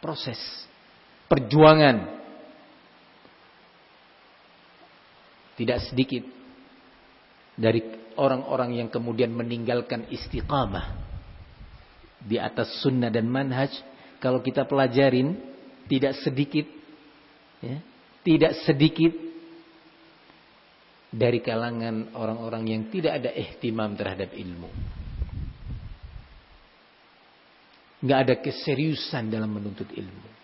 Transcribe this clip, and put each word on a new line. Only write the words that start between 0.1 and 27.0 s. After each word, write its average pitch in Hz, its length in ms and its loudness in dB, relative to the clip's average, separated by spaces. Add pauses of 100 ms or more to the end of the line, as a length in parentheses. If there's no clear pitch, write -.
perjuangan. 143 880 8 (3250)
Tidak 120 320 0
sedikit 127 380 0 (1300)
dari 113 240 4 (380)
orang-orang 131 640 0
yang 113 100 -6
kemudian 117 400 0
meninggalkan 117 760 -4
istiqamah 120 920 -4 (1200)
di 107 160 -2
atas - 480 -4
sunnah 127 300 2
dan 117 180 2
manhaj. 135 400 0 (480)
Kalau 127 240 0
kita 131 240 0
pelajarin, 135 680 4 (500)
tidak 135 340 2
sedikit, 143 460 -2 (960)
ya, 135 200 -8 (400)
tidak 160 320 6 (140)
sedikit 160 640 4 (1800)
dari 120 320 2
kalangan 113 720 -4
orang-orang 113 560 -6
yang 110 160 -2
tidak 160 320 -2
ada 123 160 -4
ihtimam 110 640 -6
terhadap 95 320 -6
ilmu. 87 400 -12 (3250)